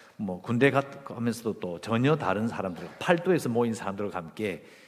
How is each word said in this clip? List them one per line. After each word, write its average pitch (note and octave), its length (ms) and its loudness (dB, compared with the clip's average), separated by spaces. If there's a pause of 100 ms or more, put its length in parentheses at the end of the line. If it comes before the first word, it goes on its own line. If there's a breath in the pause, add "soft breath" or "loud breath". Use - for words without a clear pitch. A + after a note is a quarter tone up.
(160 loud breath)
뭐 F#2 240 -4
군대 A#2+ 300 4
갔-, C3+ 340 0
가면서도 A#2 560 -2
또 E2+ 200 -6
전혀 B2 360 2
다른 G#2 320 0
사람들, F2+ 400 -6 (100)
팔도에서 E3+ 500 2
모인 A#2 240 2
사람들과 G2 460 -4
함께 F2 460 -6 (240 loud breath)